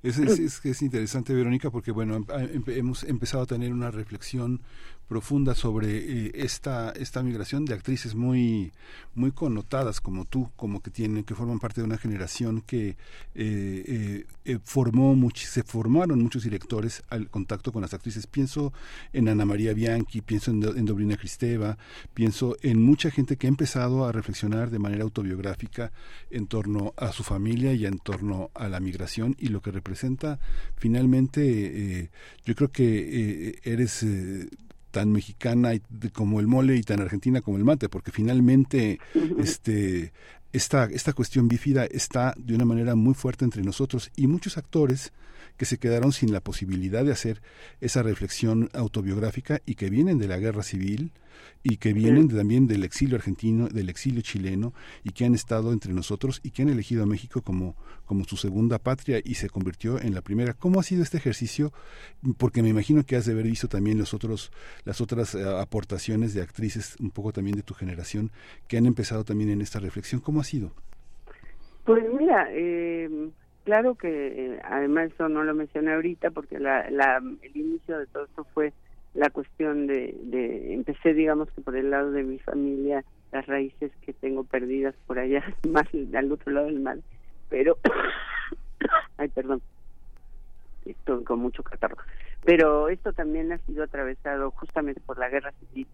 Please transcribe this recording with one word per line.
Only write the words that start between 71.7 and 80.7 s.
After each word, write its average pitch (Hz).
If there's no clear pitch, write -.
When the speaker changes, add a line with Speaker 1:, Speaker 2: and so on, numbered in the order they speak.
Speaker 2:
Pues 226
mira, 240
eh, 165
claro 226
que, 180
eh, 131
además 147
eso 165
no 156
lo 156
mencioné 156
ahorita 170
porque 151
la, 135
la, 135
el -
inicio 160
de 139
todo 143
esto 147
fue 151
la 143
cuestión 147
de, 135
de, 117